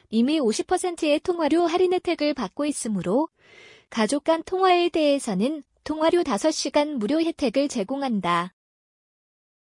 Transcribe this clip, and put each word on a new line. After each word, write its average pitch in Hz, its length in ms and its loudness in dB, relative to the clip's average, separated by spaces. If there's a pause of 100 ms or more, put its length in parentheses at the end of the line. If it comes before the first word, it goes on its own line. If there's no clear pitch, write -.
이미 254 300 2
오십 240 280 0
퍼센트의 339 520 0
통화료 339 460 0
할인 359 280 2
혜택을 320 400 -2
받고 262 320 -6
있으므로 226 640 -2 (600)
가족 233 360 0
간 320 180 0
통화에 359 460 2
대해서는 277 760 0 (200)
통화료 320 400 0
다섯 311 280 0
시간 294 480 -2
무료 240 200 0
혜택을 294 480 0
제공한다. 196 840 -2 (1120)